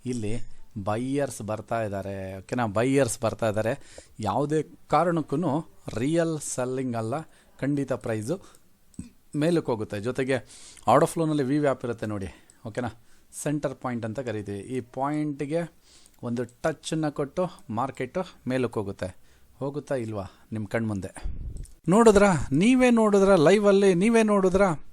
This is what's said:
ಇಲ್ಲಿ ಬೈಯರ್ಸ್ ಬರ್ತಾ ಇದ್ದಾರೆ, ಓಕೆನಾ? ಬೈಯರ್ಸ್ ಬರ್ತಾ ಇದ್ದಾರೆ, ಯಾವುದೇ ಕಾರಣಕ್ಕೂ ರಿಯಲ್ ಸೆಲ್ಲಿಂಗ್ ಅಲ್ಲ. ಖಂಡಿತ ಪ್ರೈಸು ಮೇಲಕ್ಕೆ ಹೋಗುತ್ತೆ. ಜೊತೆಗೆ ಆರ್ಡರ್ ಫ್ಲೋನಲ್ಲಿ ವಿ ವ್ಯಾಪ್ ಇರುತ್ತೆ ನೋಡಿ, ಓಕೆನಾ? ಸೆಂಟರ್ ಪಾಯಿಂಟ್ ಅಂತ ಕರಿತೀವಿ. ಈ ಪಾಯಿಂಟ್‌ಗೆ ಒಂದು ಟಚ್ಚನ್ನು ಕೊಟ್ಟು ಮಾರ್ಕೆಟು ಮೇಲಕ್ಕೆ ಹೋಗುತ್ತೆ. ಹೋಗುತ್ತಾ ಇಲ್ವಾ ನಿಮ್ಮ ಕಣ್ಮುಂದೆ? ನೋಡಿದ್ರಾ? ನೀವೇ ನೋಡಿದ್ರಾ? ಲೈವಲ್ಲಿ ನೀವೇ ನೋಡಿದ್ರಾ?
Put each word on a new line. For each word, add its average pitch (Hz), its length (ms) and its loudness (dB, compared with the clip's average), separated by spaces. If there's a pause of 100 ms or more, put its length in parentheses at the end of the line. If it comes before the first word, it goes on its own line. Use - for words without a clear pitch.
ಇಲ್ಲಿ 120 320 -2 (460)
ಬೈಯರ್ಸ್ 131 580 -4
ಬರ್ತಾ 107 420 -4
ಇದ್ದಾರೆ, 98 560 -6
ಓಕೆನಾ? 120 280 -4
ಬೈಯರ್ಸ್ 123 540 2
ಬರ್ತಾ 110 280 -2
ಇದ್ದಾರೆ, 110 520 -4 (180)
ಯಾವುದೇ 143 500 -2 (180)
ಕಾರಣಕ್ಕೂ 160 840 0 (280)
ರಿಯಲ್ 160 420 0
ಸೆಲ್ಲಿಂಗ್ 127 560 -6
ಅಲ್ಲ. 117 260 -4 (380)
ಖಂಡಿತ 135 340 -2
ಪ್ರೈಸು 117 480 -4 (920)
ಮೇಲಕ್ಕೆ 151 360 0
ಹೋಗುತ್ತೆ. 104 280 -4
ಜೊತೆಗೆ 127 360 -2 (520)
ಆರ್ಡರ್ 147 220 6
ಫ್ಲೋನಲ್ಲಿ 156 340 0
ವಿ 143 160 0
ವ್ಯಾಪ್ 135 260 0
ಇರುತ್ತೆ 113 200 -6
ನೋಡಿ, 101 220 -6 (400)
ಓಕೆನಾ? 117 220 -6 (540)
ಸೆಂಟರ್ 147 380 -4
ಪಾಯಿಂಟ್ 120 240 -6
ಅಂತ 110 140 -6
ಕರಿತೀವಿ. 107 400 -6
ಈ 123 220 -6
ಪಾಯಿಂಟ್‌ಗೆ 151 920 -4 (520)
ಒಂದು 120 220 -4
ಟಚ್ಚನ್ನು 156 640 -6
ಕೊಟ್ಟು 160 380 -6 (200)
ಮಾರ್ಕೆಟು 131 540 -6 (240)
ಮೇಲಕ್ಕೆ 123 320 -2
ಹೋಗುತ್ತೆ. 95 360 -8 (440)
ಹೋಗುತ್ತಾ 143 360 -6
ಇಲ್ವಾ 110 280 -6 (280)
ನಿಮ್ಮ 107 160 -6
ಕಣ್ಮುಂದೆ? 104 720 -4 (480)
ನೋಡಿದ್ರಾ? 196 640 6
ನೀವೇ 247 380 4
ನೋಡಿದ್ರಾ? 202 460 6
ಲೈವಲ್ಲಿ 196 580 6
ನೀವೇ 226 300 4
ನೋಡಿದ್ರಾ? 190 680 2